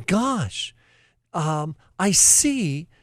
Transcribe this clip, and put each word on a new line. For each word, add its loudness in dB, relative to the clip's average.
gosh, -2
um, -4
I 2
see 2